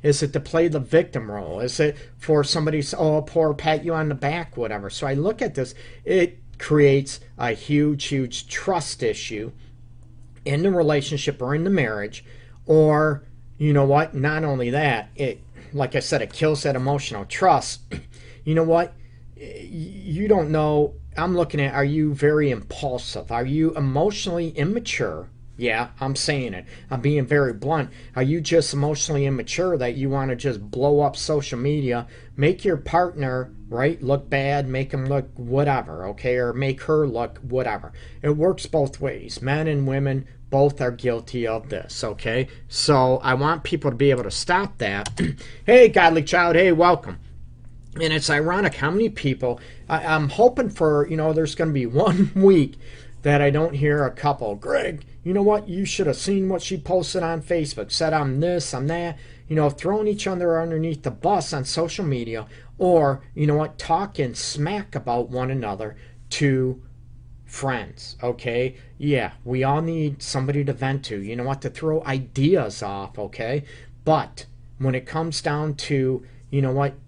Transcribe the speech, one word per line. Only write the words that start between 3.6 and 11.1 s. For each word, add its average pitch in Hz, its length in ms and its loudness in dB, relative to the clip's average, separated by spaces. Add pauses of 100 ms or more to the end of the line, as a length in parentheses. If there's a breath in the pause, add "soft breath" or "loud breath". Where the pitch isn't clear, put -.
you 170 120 -2
on 156 140 0
the 143 60 -2
back," 151 400 -4
whatever? 104 360 -6
So - 160 -6
I 135 80 0
look 185 260 0
at 208 140 -4
this, 131 180 -4 (320 loud breath)
it 175 320 2 (220)
creates 139 600 4 (200 soft breath)
a 120 140 -2
huge, 147 520 0
huge 135 420 -4
trust - 540 -4
issue 110 500 -4 (960 soft breath)
in 143 160 0
the 190 80 4
relationship 151 720 2